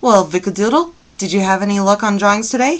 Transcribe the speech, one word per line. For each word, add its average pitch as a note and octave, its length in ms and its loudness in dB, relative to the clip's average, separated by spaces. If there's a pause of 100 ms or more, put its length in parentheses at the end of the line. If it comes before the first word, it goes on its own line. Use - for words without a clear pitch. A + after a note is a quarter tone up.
Well, G#3 240 4
Vicadoodle, G3+ 680 -2 (240)
did F#3+ 120 -6
you F#3+ 100 0
have F#3+ 200 0
any G3+ 180 -2
luck G3+ 240 2
on G#3 140 0
drawings G#3 320 0
today? C4 320 0